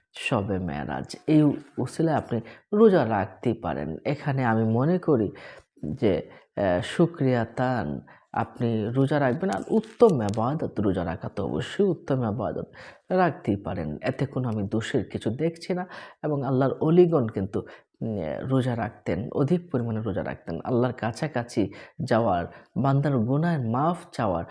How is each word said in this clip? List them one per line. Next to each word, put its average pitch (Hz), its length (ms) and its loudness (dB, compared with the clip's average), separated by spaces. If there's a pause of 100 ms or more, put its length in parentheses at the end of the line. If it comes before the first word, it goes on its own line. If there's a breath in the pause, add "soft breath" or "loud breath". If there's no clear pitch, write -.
(160)
শবে 101 420 0
মেরাজ। 71 580 -6 (100)
এই 156 160 6 (360)
উসিলায় 147 380 0
আপনি 117 240 -2 (320 loud breath)
রোজা 190 360 6
রাখতে 107 460 0
পারেন। 78 500 -6
এখানে 135 400 -2
আমি 113 200 4
মনে 131 340 2
করি 117 340 2 (500 loud breath)
যে, 95 480 0 (260 loud breath)
আহ, 90 260 2
শুকরিয়া 127 640 2 (100)
তান 113 440 -2 (320 loud breath)
আপনি 110 520 -2
রোজা 135 360 2
রাখবেন। 160 300 0
আর - 180 -2
উত্তম 214 540 4
ইবাদত, 113 580 -2
রোজা 92 240 2
রাখা 85 240 -6
তো - 160 -6
অবশ্যই 76 400 -2
উত্তম 131 480 0
ইবাদত, 101 340 -4 (440 loud breath)
রাখতেই 170 460 2
পারেন। 90 460 -6
এতে 131 240 -2
কোনো 127 220 -4
আমি 107 140 -2
দোষের 110 420 -2
কিছু - 260 -6
দেখছি 165 440 -4
না 180 120 -6 (360 loud breath)
এবং 143 220 -2
আল্লাহর 131 360 2
অলিগণ 160 480 6
কিন্তু, 101 320 -4 (400 loud breath)
উম, 107 180 -4 (220)
রোজা 127 360 0
রাখতেন, - 560 -4
অধিক 175 380 0
পরিমাণে 117 300 -2
রোজা 95 240 -4
রাখতেন। 80 400 -8
আল্লাহর 123 300 0
কাছাকাছি 120 760 -4 (320 loud breath)
যাওয়ার, 110 400 2 (320 loud breath)
বান্দার 139 420 2
গুনাহের 143 420 0
মাফ 131 360 0 (160)
চাওয়ার 95 380 -2